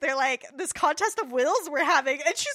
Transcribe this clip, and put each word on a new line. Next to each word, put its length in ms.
They're 160
like, 280
"This 180
contest 480
of 120
wills 380
we're 140
having." 360
And 160
she's 180